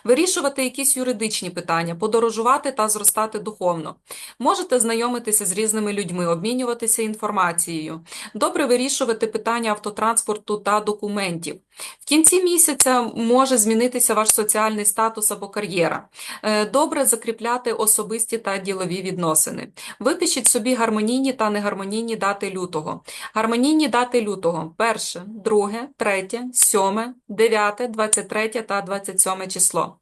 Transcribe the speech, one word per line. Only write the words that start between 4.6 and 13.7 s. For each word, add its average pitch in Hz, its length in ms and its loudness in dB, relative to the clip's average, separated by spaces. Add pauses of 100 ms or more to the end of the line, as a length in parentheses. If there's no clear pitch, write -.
знайомитися 226 680 0
з 175 60 -2
різними 214 400 0
людьми, 180 340 -4
обмінюватися 226 760 -2
інформацією. 202 680 -2 (600)
Добре 311 320 0
вирішувати 247 600 2
питання 226 440 -2
автотранспорту 214 840 -2
та 208 240 2
документів. 202 760 -4 (440)
В - 40 -20
кінці 330 380 6
місяця 285 600 4
може 247 560 2
змінитися 226 560 2